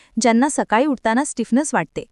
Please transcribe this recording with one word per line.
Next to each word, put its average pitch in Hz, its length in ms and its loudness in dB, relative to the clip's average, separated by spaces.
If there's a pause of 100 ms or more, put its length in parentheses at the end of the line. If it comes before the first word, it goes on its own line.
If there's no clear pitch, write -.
(180)
ज्यांना 233 320 2
सकाळी 233 360 0
उठताना 247 380 -2
स्टिफनेस 262 500 -2
वाटते - 380 -4